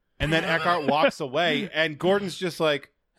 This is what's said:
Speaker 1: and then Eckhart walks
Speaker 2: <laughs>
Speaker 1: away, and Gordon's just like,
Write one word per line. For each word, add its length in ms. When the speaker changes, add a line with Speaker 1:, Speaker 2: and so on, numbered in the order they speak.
Speaker 1:
and 140
then 100
Eckhart 440
walks 320
Speaker 2:
<laughs> 20
Speaker 1:
away, 520
and 260
Gordon's 380
just 220
like, 320